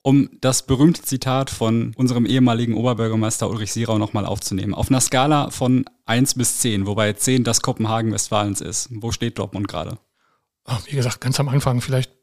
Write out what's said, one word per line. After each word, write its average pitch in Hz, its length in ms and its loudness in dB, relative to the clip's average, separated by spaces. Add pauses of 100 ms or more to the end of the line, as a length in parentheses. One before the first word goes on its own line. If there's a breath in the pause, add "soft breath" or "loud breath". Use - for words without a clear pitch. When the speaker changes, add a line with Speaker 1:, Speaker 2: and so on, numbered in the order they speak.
Speaker 1:
Um 139 300 4 (100)
das 131 240 0
berühmte 143 380 4
Zitat 131 480 -2
von 117 460 0
unserem 120 280 2
ehemaligen 120 480 2
Oberbürgermeister 110 760 0
Ulrich 104 220 -6
Sierau 110 260 0
nochmal 104 260 -2
aufzunehmen. 101 480 -4
Auf - 160 -4
einer 131 140 2
Skala 143 480 2
von 127 340 2 (220)
eins 123 260 2
bis - 280 -2
zehn, 101 260 0
wobei 104 260 2
zehn 127 320 2
das 120 160 2
Kopenhagen 113 500 0
Westfalens 104 520 -2
ist. - 280 -6
Wo 113 220 -6
steht 117 260 -4
Dortmund 98 300 -4
gerade? 85 300 -6 (680)
Speaker 2:
Ah, 127 220 -4
wie 143 100 -6
gesagt, 123 240 -2
ganz 127 200 -2
am 143 100 0
Anfang 127 320 2
vielleicht 131 400 -4